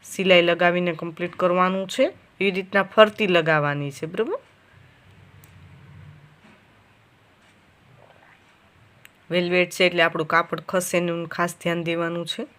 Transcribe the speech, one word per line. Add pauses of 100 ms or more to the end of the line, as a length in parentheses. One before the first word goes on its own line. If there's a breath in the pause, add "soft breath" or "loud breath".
સિલાઈ
લગાવીને
કમ્પ્લીટ
કરવાનું
છે. (280)
એ
રીતના
ફરતી
લગાવવાની
છે,
બરોબર? (4000)
વેલ્વેટ
છે
એટલે
આપણું
કાપડ
ખસે
નહીં,
એનું
ખાસ
ધ્યાન
દેવાનું
છે. (120)